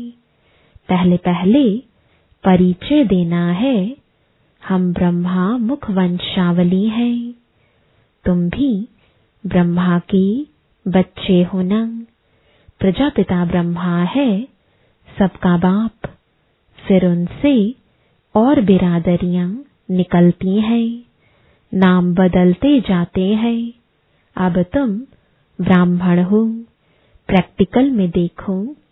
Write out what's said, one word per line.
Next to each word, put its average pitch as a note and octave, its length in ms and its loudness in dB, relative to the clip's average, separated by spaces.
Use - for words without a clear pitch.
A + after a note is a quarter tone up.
पहले F3+ 300 2
पहले F3+ 500 0
परिचय F#3 640 2
देना F3 460 0
है, A#3+ 240 -2
हम F#3 300 -2
ब्रह्मा F3+ 540 -2
मुख B3 320 -4
वंशावली F3+ 960 0
हैं। A#3+ 460 -4
तुम F3 240 0
भी C4 220 -2
ब्रह्मा F3 640 0
के F#3+ 200 2
बच्चे F3+ 580 0
हो F#3 180 -6
ना। G#3 220 -2
प्रजापिता F#3+ 640 0
ब्रह्मा F3 520 -2
है C4 220 0
सबका F3+ 500 0
बाप, F#3+ 520 -2
फिर F#3 280 2
उनसे F3 480 0
और C4 280 4
बिरादरियां F3+ 840 0
निकलती F3+ 680 2
हैं। A3+ 260 0
नाम F3+ 420 2
बदलते F#3 640 2
जाते F#3 540 -2
हैं। A#3 380 -4
अब F#3 260 0
तुम C4+ 220 0
ब्राह्मण F3+ 640 2
हो। G#3 220 2
प्रैक्टिकल G3 640 0
में G3+ 200 0
देखो, F#3 520 -4